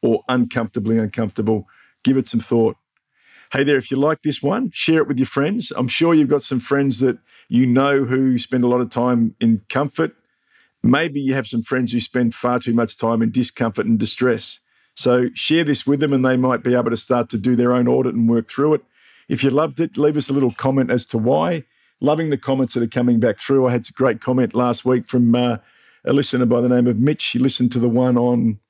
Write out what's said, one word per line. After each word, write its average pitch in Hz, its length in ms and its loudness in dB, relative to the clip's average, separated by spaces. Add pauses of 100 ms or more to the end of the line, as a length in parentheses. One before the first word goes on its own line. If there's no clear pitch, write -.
or 113 260 0
uncomfortably 117 680 -2
uncomfortable? 107 680 -4 (340)
Give 135 140 2
it 131 100 -2
some 113 140 -2
thought. 113 360 0 (760)
Hey 139 100 0
there, 143 140 2
if 131 160 -4
you 131 40 -2
like 147 260 0
this 147 200 -4
one, 196 300 -2
share 160 300 0
it - 40 0
with 131 120 -4
your 131 80 2
friends. 165 500 -2
I'm 127 100 -2
sure 165 260 0
you've 151 160 4
got 139 140 0
some 135 160 -4
friends 139 400 0
that 127 200 0 (300)
you 123 180 2
know 135 380 2
who 131 320 0
spend 123 280 -2
a - 20 2
lot 123 140 2
of 120 100 -4
time 120 500 0
in 113 280 2
comfort. 147 480 -2 (680)
Maybe 143 380 0
you 135 140 0
have 127 120 -2
some 117 160 -4
friends 123 300 -2
who 120 80 0
spend 120 340 -2
far 123 240 -2
too 120 160 -4
much 117 220 0
time 113 260 0
in 110 80 0
discomfort 117 560 -2
and 113 100 2
distress. 113 640 -2 (380)
So 123 380 2
share 160 280 0
this 147 240 -2
with 139 140 0
them 147 120 0
and 131 120 0
they 127 120 2
might 127 280 0
be 123 100 2
able 123 160 0
to - 60 -2
start 120 340 -2
to 117 80 -4
do 120 160 0
their 123 180 2
own 123 140 2
audit 127 300 0
and 117 120 2
work 117 200 0
through 151 260 0
it. - 100 -4 (440)
If 135 160 -2
you 135 60 4
loved 143 280 -2
it, 160 180 -4
leave 147 200 2
us 147 120 -4
a 139 40 -4
little 135 200 0
comment 135 380 -2
as 123 160 0
to 117 120 -4
why. 151 440 0 (380)
Loving 156 300 0
the 139 60 0
comments 135 380 -2
that 120 80 0
are 117 60 -2
coming 120 320 2
back 110 180 0
through. 135 300 2
I - 20 2
had 123 180 -2
a - 40 -16
great 123 280 0
comment 127 320 0
last 123 320 -2
week 123 220 0
from, 120 300 2
uh, 123 220 0 (440)
a 131 120 0
listener 131 320 0
by 120 160 2
the 123 60 0
name 123 180 2
of 113 120 0
Mitch. 143 280 0
He - 120 -4
listened 127 340 0
to 127 60 -2
the 120 100 2
one 123 280 2
on 117 420 0 (100)